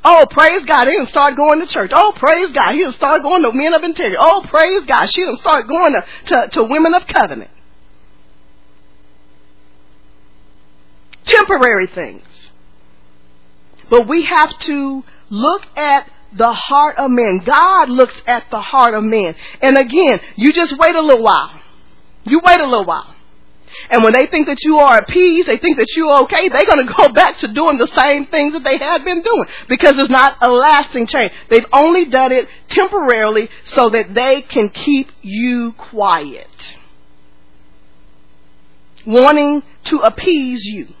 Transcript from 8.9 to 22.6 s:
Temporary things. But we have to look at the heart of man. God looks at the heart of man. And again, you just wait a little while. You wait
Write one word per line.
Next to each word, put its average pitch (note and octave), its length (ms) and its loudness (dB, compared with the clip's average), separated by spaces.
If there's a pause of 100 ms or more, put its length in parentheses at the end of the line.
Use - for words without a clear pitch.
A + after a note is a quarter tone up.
Temporary B3+ 600 0
things. D#3 360 -14 (1700)
But A#3 200 2
we D#4+ 160 -2
have D#4 340 0
to C#4 460 -8 (260)
look C#4+ 320 -2 (140)
at C#4+ 340 -2 (260)
the A3+ 160 2
heart C#4 440 0
of C4+ 140 -4
man. A3+ 280 0
God D4+ 500 2
looks B3 380 0
at A#3 240 -4
the A3 100 -8
heart A#3+ 340 0
of G#3+ 100 -4
man. G#3+ 300 -2 (260)
And C4+ 180 4
again, C4+ 420 0 (160)
you C4 160 2
just D#4+ 240 -2
wait D#4+ 180 2
a E4 60 0
little C#4 220 4
while. E3 380 -2 (640)
You C#4+ 200 0
wait F4+ 160 6